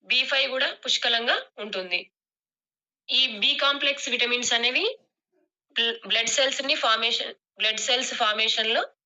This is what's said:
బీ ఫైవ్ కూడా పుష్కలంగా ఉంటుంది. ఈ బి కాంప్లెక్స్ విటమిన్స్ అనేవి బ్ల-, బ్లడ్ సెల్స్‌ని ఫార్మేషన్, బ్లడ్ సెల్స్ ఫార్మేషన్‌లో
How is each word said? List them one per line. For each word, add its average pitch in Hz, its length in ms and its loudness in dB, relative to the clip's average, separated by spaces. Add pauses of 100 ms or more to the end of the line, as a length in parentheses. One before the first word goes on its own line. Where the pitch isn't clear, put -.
బీ 247 160 2
ఫైవ్ 269 260 0
కూడా 262 180 0 (100)
పుష్కలంగా 240 580 0 (220)
ఉంటుంది. 185 420 -6 (1080)
ఈ 254 120 2 (160)
బి 262 180 0
కాంప్లెక్స్ 277 540 0
విటమిన్స్ 240 440 0
అనేవి 247 320 0 (920)
బ్ల-, 233 280 0
బ్లడ్ 220 280 0
సెల్స్‌ని 269 440 0
ఫార్మేషన్, 226 580 0 (220)
బ్లడ్ 214 260 -2
సెల్స్ 254 340 0
ఫార్మేషన్‌లో 220 680 2 (240)